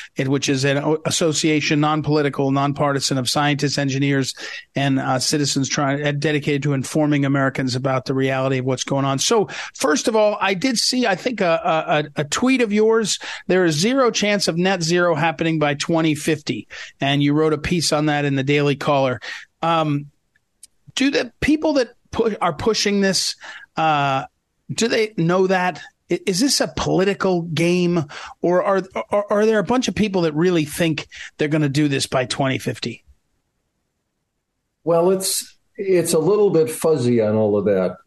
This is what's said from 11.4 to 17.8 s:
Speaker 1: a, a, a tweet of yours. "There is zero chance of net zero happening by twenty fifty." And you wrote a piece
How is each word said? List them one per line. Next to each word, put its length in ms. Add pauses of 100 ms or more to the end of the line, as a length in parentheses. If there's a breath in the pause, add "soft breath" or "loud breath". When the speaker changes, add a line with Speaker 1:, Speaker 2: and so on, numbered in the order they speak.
Speaker 1:
a, 560
a, 40
a 20
tweet 360
of 120
yours. 460 (280 loud breath)
"There 160
is 120
zero 360
chance 380
of 80
net 260
zero 320
happening 440
by 160
twenty 380
fifty." 540 (320 loud breath)
And 240
you 100
wrote 200
a 40
piece 360